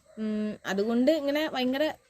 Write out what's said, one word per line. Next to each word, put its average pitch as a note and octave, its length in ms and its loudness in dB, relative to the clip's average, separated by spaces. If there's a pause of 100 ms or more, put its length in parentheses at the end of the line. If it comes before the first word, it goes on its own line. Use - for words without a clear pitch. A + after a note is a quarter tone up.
(180)
ഉം, G#3+ 380 -4 (100)
അതുകൊണ്ട് A3+ 440 2
ഇങ്ങനെ D4+ 380 0
ഭയങ്കര, C4+ 440 -2 (180)